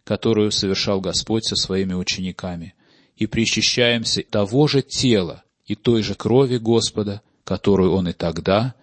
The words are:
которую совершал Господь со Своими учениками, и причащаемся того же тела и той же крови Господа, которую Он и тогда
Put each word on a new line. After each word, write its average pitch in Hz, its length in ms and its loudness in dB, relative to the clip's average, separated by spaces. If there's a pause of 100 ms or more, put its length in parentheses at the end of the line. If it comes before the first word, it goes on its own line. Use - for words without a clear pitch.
которую 107 480 0
совершал 98 500 -2
Господь 95 420 -4
со - 120 -6
Своими 95 360 -2
учениками, 90 800 -6 (440)
и 113 100 -2
причащаемся 113 960 0
того 107 460 2
же 135 120 0
тела 104 640 0 (240)
и 104 80 -6
той 117 280 2
же 98 120 -6
крови 123 420 2
Господа, 110 640 -2 (240)
которую 95 480 2
Он 90 160 0
и 82 40 -2
тогда 92 720 -2